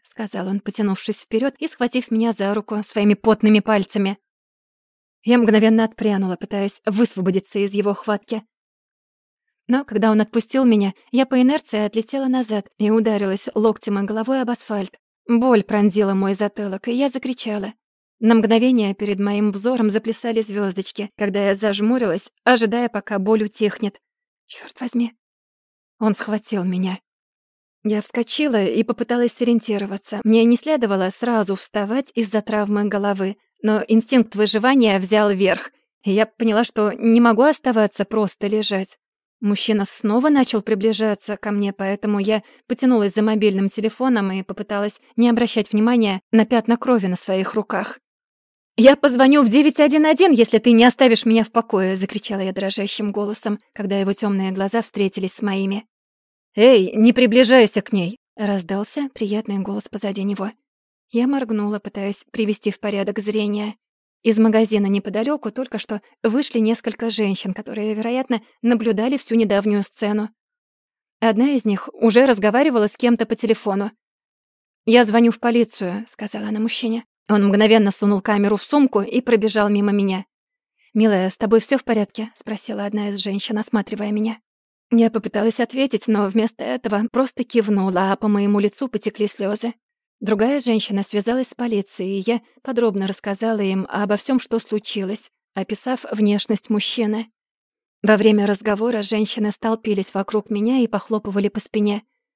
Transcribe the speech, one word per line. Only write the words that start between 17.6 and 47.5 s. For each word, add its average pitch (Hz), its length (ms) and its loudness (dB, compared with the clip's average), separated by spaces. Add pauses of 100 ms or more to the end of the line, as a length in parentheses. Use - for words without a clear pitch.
На 226 160 4
мгновение 226 600 2
перед 202 260 -4
моим 208 320 0
взором 220 380 0
заплясали 226 500 -4
звездочки, 202 760 -6
когда 202 320 -2
я 196 60 2
зажмурилась, 208 800 -2 (120)
ожидая, 233 440 2
пока 208 300 -4
боль 214 260 0
утихнет. 208 560 -4 (460)
«Черт - 340 -20
возьми!» 240 320 -4 (880)
Он 214 140 2
схватил 208 500 -4
меня. 185 340 -2 (840)
Я 214 180 0
вскочила 233 640 -2
и 180 180 0
попыталась 240 500 -2
сориентироваться. 208 920 -2
Мне 226 200 4
не 240 120 6
следовало 208 540 0
сразу 214 460 -2
вставать 214 580 -6
из-за 214 260 -2
травмы 208 460 -2
головы, 196 500 -2 (260)
но 214 240 2
инстинкт 226 480 2
выживания 214 640 2
взял 208 320 2
верх, 190 400 0 (340)
и 208 60 -2
я 214 160 4
поняла, 226 380 0
что 208 280 -2
не 226 280 4
могу 233 220 6
оставаться 226 640 2
просто 214 420 -4
лежать. 202 520 -4 (420)
Мужчина 208 440 0
снова 226 440 0
начал 254 340 2
приближаться 214 760 -2
ко 208 160 -6
мне, 202 200 -2
поэтому 202 460 -4
я 208 240 0 (240)
потянулась 240 480 2
за 220 80 0
мобильным 202 460 2
телефоном 220 640 -2
и 190 100 -4
попыталась 202 580 -6 (160)
не 240 140 4
обращать 226 420 0
внимания 214 480 2 (120)
на 220 120 6
пятна 233 320 0
крови 233 300 0
на 180 100 -2
своих 190 380 -4